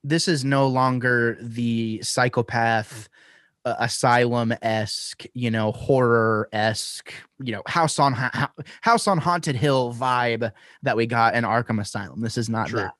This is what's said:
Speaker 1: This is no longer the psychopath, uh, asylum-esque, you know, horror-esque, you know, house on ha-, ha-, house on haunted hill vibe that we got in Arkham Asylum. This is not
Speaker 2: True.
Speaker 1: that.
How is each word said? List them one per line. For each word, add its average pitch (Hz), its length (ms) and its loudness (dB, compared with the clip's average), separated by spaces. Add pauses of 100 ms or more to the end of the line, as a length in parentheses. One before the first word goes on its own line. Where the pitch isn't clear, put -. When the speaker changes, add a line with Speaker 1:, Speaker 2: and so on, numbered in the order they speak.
Speaker 1:
This 160 240 0
is 151 160 0
no 139 240 2
longer 123 720 2
the 113 600 -4
psychopath, 117 1040 0 (580)
uh, 120 140 -2
asylum-esque, 117 1500 0 (100)
you 123 160 -2
know, 110 220 0
horror-esque, 113 1400 0 (260)
you 127 120 -8
know, 101 160 -8
house 160 320 0
on 139 140 4
ha-, 123 200 -2
ha-, - 300 -6 (180)
house 233 260 2
on 190 120 2
haunted 165 360 0
hill 127 380 2
vibe 120 580 0 (300)
that 120 160 0
we 117 80 2
got 117 300 4
in 117 80 2
Arkham 113 360 0
Asylum. 101 420 -8
This 117 160 -4
is 113 120 -2
not 113 200 -2
Speaker 2:
True. 110 100 -4
Speaker 1:
that. 98 200 -6